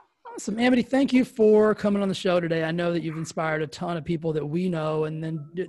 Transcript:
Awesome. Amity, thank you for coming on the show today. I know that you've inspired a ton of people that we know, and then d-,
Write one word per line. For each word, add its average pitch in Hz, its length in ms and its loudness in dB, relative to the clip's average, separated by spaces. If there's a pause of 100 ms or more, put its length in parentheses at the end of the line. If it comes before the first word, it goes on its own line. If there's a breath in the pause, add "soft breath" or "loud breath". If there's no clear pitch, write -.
(340)
Awesome. 220 260 -8
Amity, 247 220 4
thank 262 320 0
you 254 100 6
for 214 520 6
coming 202 260 0
on 196 60 0
the 185 80 -2
show 180 240 2
today. 165 240 0
I 160 80 -2
know 175 220 0
that 165 100 -2
you've 160 140 -6
inspired 160 440 -4
a 151 60 -4
ton 175 300 -6
of 151 80 -8
people 165 280 -2
that 151 120 -2
we 180 240 -2
know, 156 340 -2
and 156 200 -6
then 160 300 -8
d-, 175 140 -6